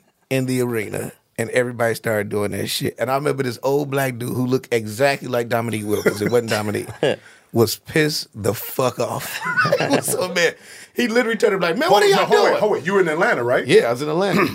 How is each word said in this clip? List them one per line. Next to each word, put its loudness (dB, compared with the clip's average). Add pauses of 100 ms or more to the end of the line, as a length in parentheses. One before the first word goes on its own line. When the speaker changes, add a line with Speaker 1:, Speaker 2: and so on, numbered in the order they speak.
Speaker 1:
<laughs> -18
in 0
the 0
arena, -4 (260)
and -4
everybody 0
started -2
doing -2
that -6
shit. -4
And -2
I 2
remember -2
this -6
old 0
black -2
dude -6
who -2
looked -2
exactly 0
like -2
Dominique -2
Wilkins. 0
It 0
wasn't 2
Dominique. -2 (120)
Speaker 2:
<laughs> 0 (340)
Speaker 1:
Was 4
pissed -2
the -2
fuck -4
off. -6 (180)
<laughs> 2
He 0
was -2
so -2
mad. 2 (400)
He 0
literally 2
turned 2
and -2
like, 0
"Man, 2
what 6
Speaker 3:
Hold 4
Speaker 1:
are 6
Speaker 3:
on, 6
Speaker 1:
y'all 2
Speaker 3:
hold 4
on, 4
Speaker 1:
doing?" 2
Speaker 3:
hold 2
on. -6
You -2
were 4
in 2
Atlanta, 0
right? 2
Speaker 1:
Yeah, 6
I 2
was -4
in -6
Atlanta. 0